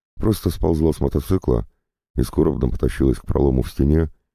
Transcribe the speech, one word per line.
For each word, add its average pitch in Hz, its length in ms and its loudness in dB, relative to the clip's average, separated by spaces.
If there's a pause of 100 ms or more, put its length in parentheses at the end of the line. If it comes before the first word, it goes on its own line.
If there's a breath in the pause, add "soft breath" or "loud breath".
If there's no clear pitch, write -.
(160)
просто 101 340 -2
сползло 80 420 0
с - 80 -6
мотоцикла 69 680 0 (500)
и 69 60 0
скоробно 65 460 0
потащилось 64 500 0
к - 80 -18
пролому 67 360 2
в - 80 -6
стене, 78 400 0 (240)